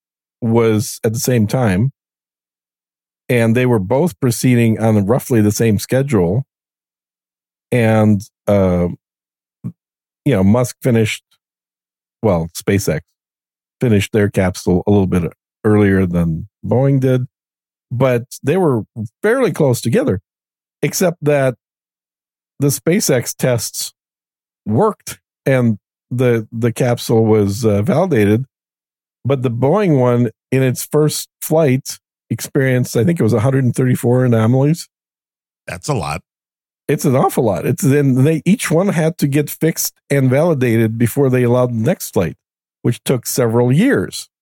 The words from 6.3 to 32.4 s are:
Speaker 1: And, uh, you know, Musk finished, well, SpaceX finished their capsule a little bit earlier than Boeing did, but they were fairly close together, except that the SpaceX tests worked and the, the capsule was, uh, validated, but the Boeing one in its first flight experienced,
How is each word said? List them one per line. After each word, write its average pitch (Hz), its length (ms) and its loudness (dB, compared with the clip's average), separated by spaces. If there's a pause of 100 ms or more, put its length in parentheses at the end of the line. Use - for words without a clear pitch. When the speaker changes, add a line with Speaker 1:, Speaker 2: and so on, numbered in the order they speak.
Speaker 1:
And, 110 480 2 (260)
uh, 92 420 2 (1400)
you 135 100 2
know, 95 100 2
Musk 120 380 2
finished, 113 420 0 (1000)
well, 85 320 0
SpaceX 98 460 -2 (800)
finished 107 320 0
their 101 180 0
capsule 92 560 -2
a 104 40 2
little 101 160 2
bit 90 260 -2 (320)
earlier 101 420 2
than 85 420 -2 (160)
Boeing 131 360 0
did, 127 260 0 (640)
but 123 340 0 (180)
they 147 140 0
were 139 260 0 (400)
fairly 226 300 0
close 131 280 0
together, 147 400 -2 (600)
except 165 400 -2
that 139 340 0 (1000)
the 143 100 0
SpaceX 160 680 -2
tests - 560 -4 (720)
worked 165 560 -2 (240)
and 123 340 0 (320)
the, 120 420 0
the 117 200 -2
capsule 120 520 0
was, 107 400 2
uh, 104 180 2
validated, 127 640 0 (800)
but 131 180 -2
the 127 80 -2
Boeing 151 500 2
one 123 300 2 (220)
in 131 100 2
its 127 240 -2
first 151 420 -2 (140)
flight 147 560 0 (320)
experienced, 127 680 -2